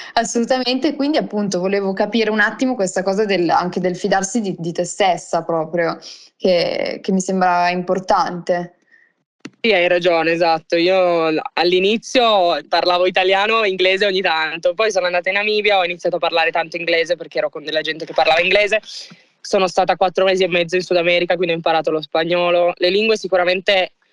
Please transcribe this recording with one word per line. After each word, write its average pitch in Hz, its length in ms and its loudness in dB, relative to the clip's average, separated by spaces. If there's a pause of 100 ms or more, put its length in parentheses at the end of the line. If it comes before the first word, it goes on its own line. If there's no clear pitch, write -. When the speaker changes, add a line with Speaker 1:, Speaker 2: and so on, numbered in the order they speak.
Speaker 1:
<laughs> - 180 -10
assolutamente. 254 800 0
Quindi, 285 220 0
appunto, 196 420 -2
volevo 196 320 -2
capire 214 380 0
un 214 100 0
attimo 226 360 0
questa 190 260 -2
cosa 208 240 0
del, 175 240 0
anche 180 300 0
del 180 140 -2
fidarsi 196 460 -2
di, 190 180 -4
di 165 140 -6
te 175 120 -4
stessa 170 600 -2
proprio, 165 540 -2 (400)
che, - 640 0
che 196 100 -2
mi 190 80 2
sembra 180 480 0
importante. 175 1080 -2 (880)
Speaker 2:
Sì, 220 80 2
hai 180 140 4
ragione, 170 460 2
esatto. 165 420 0
Io 170 560 2
l-, 156 100 0 (120)
all'inizio 185 1080 2 (100)
parlavo 180 380 2
italiano 190 560 2
e 208 60 2
inglese 190 380 0
ogni 190 140 0
tanto, 165 540 -2
poi 214 160 0
sono 185 160 0
andata 180 220 -2
in 190 80 0
Namibia, 208 420 2
ho 180 60 2
iniziato 175 320 -4
a - 20 -2
parlare 165 320 0
tanto 165 260 -4
inglese 170 380 -2
perché 160 240 -10
ero 151 100 0
con 151 140 -14
della 156 180 -4
gente 156 240 -6
che 160 80 -12
parlava 160 280 2
inglese. 202 400 2 (600)
Sono 190 280 0
stata 185 260 2
quattro 185 300 2
mesi 190 180 2
e 180 60 2
mezzo 175 260 0
in 185 80 0
Sud 175 140 0
America, 175 400 2
quindi 170 160 0
ho 165 40 -2
imparato 160 360 0
lo 156 80 0
spagnolo. 175 760 0
Le 180 140 0
lingue 214 260 2
sicuramente 185 760 0 (200)